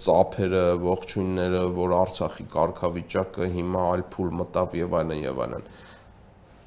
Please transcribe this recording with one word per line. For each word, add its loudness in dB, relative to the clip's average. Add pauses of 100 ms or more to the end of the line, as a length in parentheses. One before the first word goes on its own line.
ծափերը, 4 (180)
ողջույնները, 0 (160)
որ 2
Արցախի -2 (120)
կարգավիճակը -2
հիմա 0
այլ -2
փուլ -2 (120)
մտավ -2
և 0
այլն, -2
և -4
այլն։ -10 (1000)